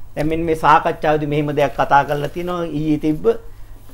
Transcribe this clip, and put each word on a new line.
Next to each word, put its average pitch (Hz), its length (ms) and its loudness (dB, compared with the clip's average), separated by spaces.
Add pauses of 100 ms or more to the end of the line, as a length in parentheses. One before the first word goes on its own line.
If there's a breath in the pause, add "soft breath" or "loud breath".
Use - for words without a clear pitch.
(120)
දැන් 147 160 -2
මෙන්න 165 160 0
මේ 160 120 0
සාකච්ඡාවේදී 156 720 4
මෙහෙම 147 280 0
දෙයක් 143 200 0
කතා 139 280 4
කරලා 147 240 -4
තිනවා 175 360 -6
ඊයේ 151 340 -2
තිබ්බ 156 280 -2 (680 soft breath)